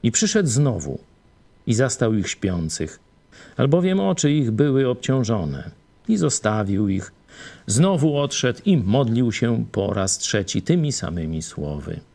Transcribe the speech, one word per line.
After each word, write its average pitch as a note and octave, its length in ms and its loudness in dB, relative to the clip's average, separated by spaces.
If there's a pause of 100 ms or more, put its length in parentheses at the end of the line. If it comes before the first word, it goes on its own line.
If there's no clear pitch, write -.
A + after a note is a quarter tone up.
I A#2 100 2
przyszedł G#3 360 2
znowu C3+ 500 0 (680)
i A2+ 80 2
zastał A#2 400 2
ich G2 140 0
śpiących, E2 720 -4 (560)
albowiem F3+ 440 2
oczy F3+ 320 2
ich C#3 180 2
były C3+ 380 2
obciążone. A2 840 -2 (400)
I A3 60 4
zostawił G#2+ 720 0
ich. F#2+ 240 -4 (540)
Znowu D3+ 520 2
odszedł C#3 460 -2
i F#3+ 120 4
modlił A#2 560 2
się A#2 400 0
po G2 220 0
raz G2 240 -2
trzeci G2 440 -2
tymi D#3+ 300 0
samymi D#2+ 500 -6
słowy. D2+ 580 -8 (140)